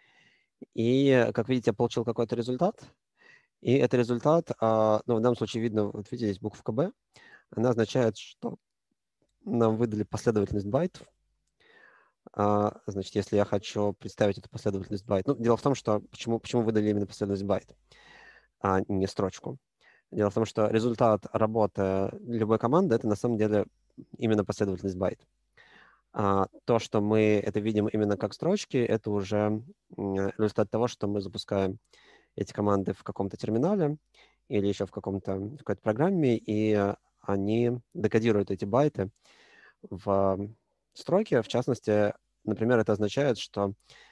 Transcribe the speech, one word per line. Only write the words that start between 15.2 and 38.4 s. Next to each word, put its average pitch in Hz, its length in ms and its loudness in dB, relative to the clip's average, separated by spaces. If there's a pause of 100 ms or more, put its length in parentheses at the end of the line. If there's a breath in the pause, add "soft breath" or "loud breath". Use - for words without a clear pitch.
ну, 143 100 0
дело 117 200 2
в - 60 -14
том, 139 120 2
что 107 260 -2
почему, - 380 -6
почему 120 240 -2
выдали 107 260 2
именно 104 180 0
последовательность 101 420 -4
байт, - 280 -4 (840 loud breath)
а 95 280 2
не 95 180 0
строчку. - 520 -6 (520 soft breath)
Дело 104 200 0
в - 40 -6
том, 113 120 0
что 107 220 0
результат 110 640 2
работы 104 800 0 (160)
любой 110 320 0
команды — 135 380 2
это 113 120 -4
на 104 80 0
самом 120 220 -2
деле 104 280 0 (520)
именно 110 260 2
последовательность 95 520 -4
байт. 92 240 -2 (920 soft breath)
А 98 340 2 (180)
то, 117 120 4
что - 220 -2
мы 107 440 4
это 104 160 -2
видим 104 280 0
именно 104 280 0
как 104 180 -6
строчки, 175 420 -2
это 110 340 0
уже, 104 520 0 (340)
м, 98 420 -2
результат 107 320 0
того, 117 180 0
что - 200 -6
мы 101 120 -2
запускаем 95 580 -4 (580 soft breath)
эти - 160 -6
команды 101 420 0
в - 100 -14
каком-то 98 320 -6
терминале 147 600 -2 (500 soft breath)
или 101 180 0
еще 101 200 0
в - 60 -20
каком-то, 98 440 -6
в 107 220 -8
какой-то - 240 -6
программе, 135 560 2
и 107 560 0 (280)
они 113 580 0 (140)
декодируют 110 560 2